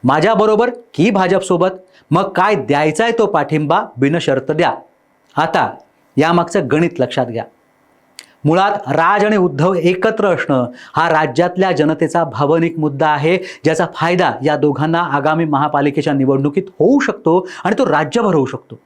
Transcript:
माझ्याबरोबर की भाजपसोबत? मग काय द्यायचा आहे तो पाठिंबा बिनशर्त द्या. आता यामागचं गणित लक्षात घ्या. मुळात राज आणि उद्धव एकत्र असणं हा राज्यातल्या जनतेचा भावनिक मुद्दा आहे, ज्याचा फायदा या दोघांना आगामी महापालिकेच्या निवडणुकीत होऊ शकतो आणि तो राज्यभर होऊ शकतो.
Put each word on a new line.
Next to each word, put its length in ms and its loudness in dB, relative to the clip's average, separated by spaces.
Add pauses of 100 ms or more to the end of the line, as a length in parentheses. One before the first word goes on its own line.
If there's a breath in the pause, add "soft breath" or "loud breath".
माझ्याबरोबर 640 2 (240)
की 160 2
भाजपसोबत? 600 0 (420 soft breath)
मग 180 0
काय 260 2
द्यायचा 480 0
आहे 160 0
तो 60 4
पाठिंबा 600 0 (120)
बिनशर्त 540 -2
द्या. 220 0 (640)
आता 380 0 (420)
यामागचं 540 0
गणित 280 0
लक्षात 260 -2
घ्या. 180 -8 (1000 loud breath)
मुळात 260 2
राज 540 0
आणि 120 2
उद्धव 360 0
एकत्र 540 0
असणं 380 0 (280 loud breath)
हा 160 0
राज्यातल्या 600 0
जनतेचा 520 0
भावनिक 560 0
मुद्दा 280 0
आहे, 300 0 (260 loud breath)
ज्याचा 220 2 (100)
फायदा 360 0 (120)
या 120 0
दोघांना 440 0
आगामी 460 0
महापालिकेच्या 680 0
निवडणुकीत 500 0 (160)
होऊ 200 4
शकतो 480 0 (160 loud breath)
आणि 140 0
तो 80 2
राज्यभर 500 0
होऊ 100 2
शकतो. 400 -12